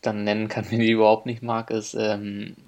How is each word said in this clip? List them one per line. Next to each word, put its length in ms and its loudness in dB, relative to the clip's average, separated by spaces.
dann 220 -2
nennen 240 0
kann, 180 -6
<laughs> 40 -10
den 100 0
ich 100 4
überhaupt 360 6
nicht 160 -8
mag, 280 -4
ist, 240 -6
ähm, 640 -4